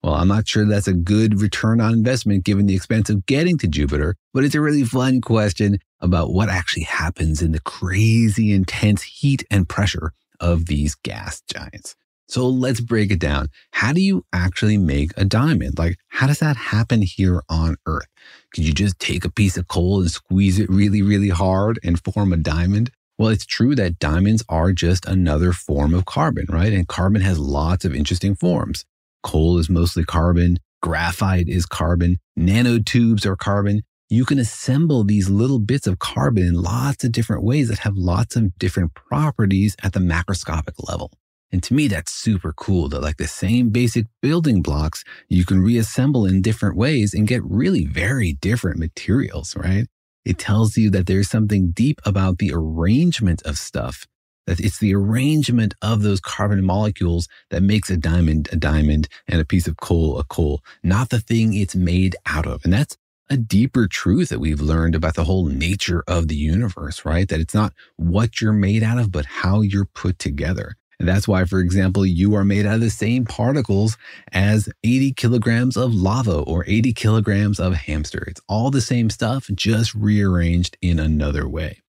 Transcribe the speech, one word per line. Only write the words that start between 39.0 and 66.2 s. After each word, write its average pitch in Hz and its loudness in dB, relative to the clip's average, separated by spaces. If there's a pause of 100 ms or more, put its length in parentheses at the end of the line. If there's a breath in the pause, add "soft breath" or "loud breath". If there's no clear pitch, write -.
at 95 -2
the 98 0
macroscopic 85 -4
level. 82 -8 (360)
And 90 -2
to - -2
me, 147 2
that's 98 -4
super 95 -2
cool 82 0
that, 67 -4
like, 76 -2
the 76 -6
same 117 0
basic 117 0 (160)
building 147 2
blocks 76 -2 (240 loud breath)
you 90 4
can 92 2
reassemble 117 2
in 95 2
different 104 0
ways 113 0
and 107 2
get 120 0
really 120 0
very 90 -2
different 98 -2
materials, - -4
right? 98 -2 (400)
It - -2
tells 107 0
you 110 4
that 92 0
there's 95 0
something 104 0
deep 131 -2
about 95 0
the 95 0
arrangement 85 0
of 73 -6
stuff, - -10 (400)
that 85 -2
it's 95 -4
the 101 2
arrangement 120 2
of 110 0
those 101 0
carbon 101 -2
molecules 90 0 (200 loud breath)
that 87 0
makes 104 2
a 92 0
diamond 80 2
a 85 -2
diamond 76 2 (180 loud breath)
and 85 0
a 78 0
piece 90 0
of 80 -8
coal 78 0
a 76 -4
coal, 71 -2 (240 loud breath)
not 101 0
the 120 0
thing 110 0
it's 98 -2
made 90 2
out 82 -2
of. 67 -6
And 87 4
that's 135 -2 (320)
a 143 0
deeper 113 2
truth 117 0
that 60 -6
we've 76 0
learned 80 0
about 80 -2
the 87 -2
whole 92 0
nature 82 -2
of 85 0